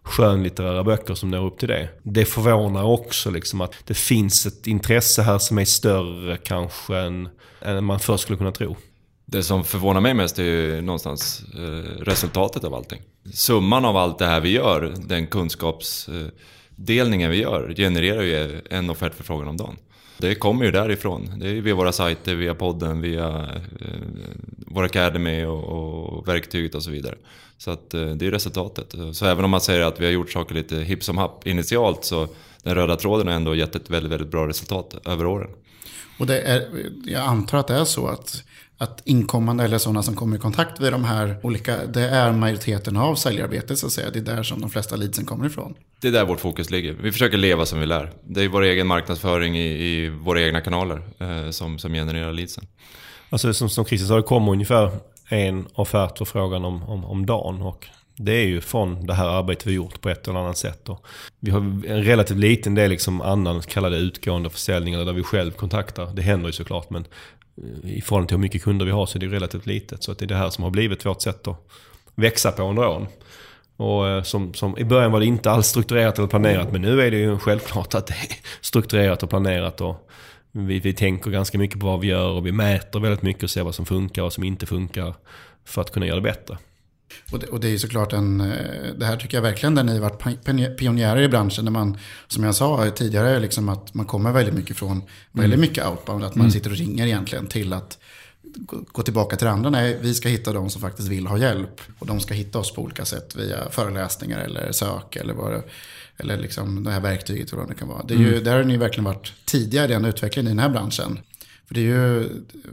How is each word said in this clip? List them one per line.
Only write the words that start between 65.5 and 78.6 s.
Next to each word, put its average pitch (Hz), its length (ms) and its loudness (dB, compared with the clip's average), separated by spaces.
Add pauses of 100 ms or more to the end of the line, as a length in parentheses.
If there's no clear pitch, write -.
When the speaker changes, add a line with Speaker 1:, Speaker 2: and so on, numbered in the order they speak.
Speaker 1:
kontaktar. 92 640 -6
Det 95 60 -4
händer 90 260 2
ju 85 60 -4
såklart, 85 360 -6
men, 85 160 -6 (760)
eh, 95 140 -8
i - 40 -4
förhållande 95 260 2
till 92 100 2
hur 95 40 2
mycket 95 220 -2
kunder 101 220 2
vi 92 60 0
har 101 140 2
så - 120 -4
är - 20 -6
det 92 80 -4
relativt 95 380 -6
litet. - 380 -6
Så - 80 -6
att 98 80 -10
det 98 60 -6
är - 20 -4
det 98 80 -2
här 92 140 0
som 90 140 -4
har 90 80 -2
blivit 101 340 0
vårt 95 160 -2
sätt - 260 -6
att 87 200 -8 (480)
växa 113 360 2
på 95 120 -2
under 107 240 2
åren. 92 200 -2 (720)
Och, 104 320 2
eh, 95 140 0
som, 95 300 -4
som, 98 240 -4
i 120 80 -2
början 120 260 6
var 107 80 6
det 107 60 4
inte 113 260 4
alls 110 160 6
strukturerat 113 500 2
eller 104 100 2
planerat, 101 440 4
men 90 100 0
nu 123 200 4
är 123 100 4
det 110 60 2
ju 104 200 2
självklart 104 580 -2
att 95 120 -2
det - 60 -4
är - 140 -8 (340)